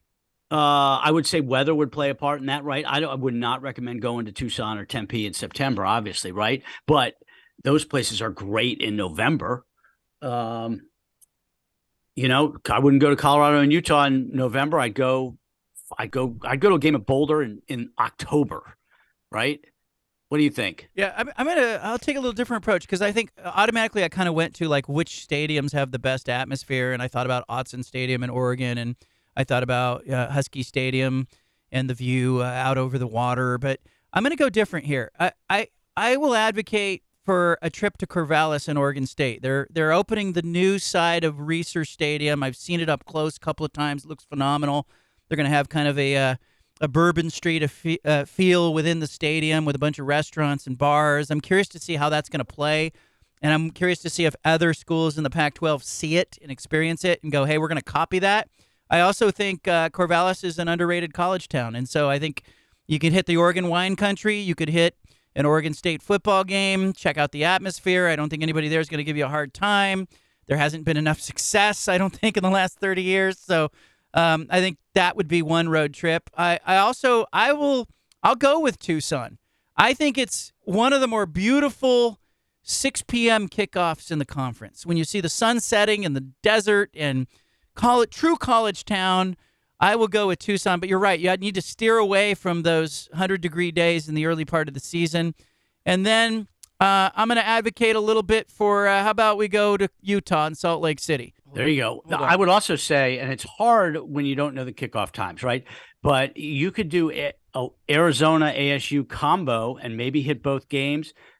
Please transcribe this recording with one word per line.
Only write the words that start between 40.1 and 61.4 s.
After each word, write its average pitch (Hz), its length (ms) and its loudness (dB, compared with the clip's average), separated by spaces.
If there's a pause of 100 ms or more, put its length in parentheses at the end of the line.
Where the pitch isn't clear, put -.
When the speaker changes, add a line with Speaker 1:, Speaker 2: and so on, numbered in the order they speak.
Speaker 2:
the 170 100 -2
new 180 360 2
side 170 460 0
of 147 120 0
Reser 160 500 -4
Stadium. 147 560 -2
I've 131 140 -4
seen 175 240 -4
it 160 80 -2
up 143 160 -2
close 156 320 -4
a - 40 -20
couple 156 260 -6
of - 60 -8
times. 147 320 -6
It 156 40 -20
looks 151 160 -16
phenomenal. 143 640 -2 (400)
They're 156 80 -2
gonna 147 140 0
have 143 200 2
kind 147 180 0
of 143 100 -2
a, 139 180 2
uh, 135 180 2 (460)
a 151 80 -2
Bourbon 165 400 2
Street 160 340 -2
a 147 60 0
fe-, 160 360 -4
uh, 143 200 2
feel 175 480 4
within 160 280 0
the 151 60 -4
stadium 156 600 0
with 143 100 -2
a - 20 -6
bunch 147 200 -2
of 139 80 -8
restaurants 147 600 -2
and 127 120 -6
bars. 147 520 2
I'm 151 120 -2
curious 190 260 2
to 170 100 -18
see 165 180 -6
how 147 120 0
that's 151 220 -2
gonna 135 160 -4
play, 156 460 -2 (500)
and 151 100 4
I'm 160 200 2
curious 180 280 0
to 165 100 -8
see 175 140 0
if 151 100 2 (100)
other 160 280 4
schools 160 460 -2
in 156 60 -2
the 143 60 0
Pac-twelve 151 540 -2
see 160 320 -4
it - 240 -2
and 147 100 -18
experience 160 540 -2
it 175 180 0
and 156 80 -8
go, 143 140 2
"Hey, 151 140 0
we're 156 100 -2
gonna 156 140 -2
copy 165 380 -2
that." 202 280 2 (400)
I 170 120 4
also 196 300 4
think, 196 380 -4
uh, 170 220 2
Corvallis 180 540 0
is 170 140 -6
an 170 80 -2
underrated 170 460 -2
college 180 360 -2